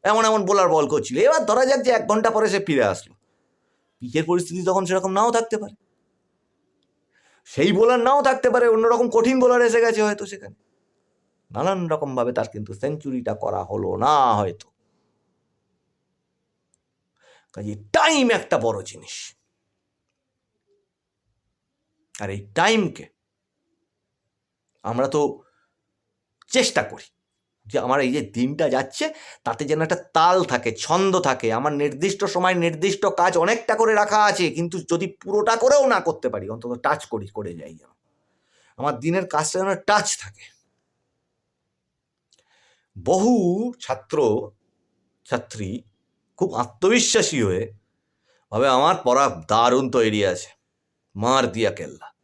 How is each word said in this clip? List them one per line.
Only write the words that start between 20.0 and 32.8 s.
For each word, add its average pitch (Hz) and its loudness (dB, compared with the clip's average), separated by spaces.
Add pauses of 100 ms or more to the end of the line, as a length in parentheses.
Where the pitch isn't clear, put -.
আর 101 -8
এই 101 -12
টাইমকে 202 -2 (1700)
আমরা 117 -2
তো 147 -2 (1080)
চেষ্টা 240 0
করি, - -16 (520)
যে 127 -4
আমার 127 0
এই 127 0
যে 147 -2
দিনটা 131 -4
যাচ্ছে, 135 -4 (300)
তাতে - -6
যেন 151 -2
একটা 160 -2
তাল 180 2
থাকে, 120 -2
ছন্দ 185 0
থাকে। 127 0
আমার 143 -2
নির্দিষ্ট 147 -4
সময় 185 0
নির্দিষ্ট 170 -2